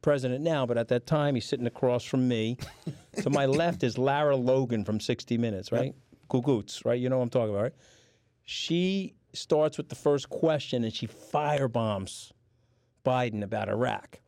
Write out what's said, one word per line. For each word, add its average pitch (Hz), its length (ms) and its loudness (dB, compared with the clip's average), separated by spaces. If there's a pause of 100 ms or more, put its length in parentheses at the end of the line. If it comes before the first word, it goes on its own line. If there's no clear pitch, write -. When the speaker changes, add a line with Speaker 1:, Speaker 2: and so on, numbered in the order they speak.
Speaker 1:
president 131 400 2
now, 151 240 2
but 117 100 0
at 117 120 0
that 123 180 2
time, 147 280 2
he's 117 120 0
sitting 120 200 -2
across 123 380 0
from 127 240 2
me. 117 280 0 (300)
Speaker 2:
<laughs> 143 100 -8 (260)
Speaker 1:
To - 80 0
my 139 160 2
left 160 380 2
is 117 120 0
Lara 139 380 2
Logan 123 500 2
from 107 140 -2
sixty 117 400 -2
Minutes, 107 320 -2
right? 120 140 0
Speaker 2:
Yep. 135 100 -6 (360)
Speaker 1:
Kugutz, 123 540 0
right? 120 160 2
You 123 80 0
know 131 100 2
what 127 40 2
I'm 120 80 -2
talking 117 200 0
about, 101 120 0
right? 127 100 -2 (720)
She 185 720 -2 (200)
starts 151 440 0
with 147 100 -8
the - 60 -12
first 143 360 0
question, 147 520 0
and 110 100 -2
she - 140 -8
firebombs 117 1300 -2 (720)
Biden 123 400 0
about 104 240 -4
Iraq. 107 600 -2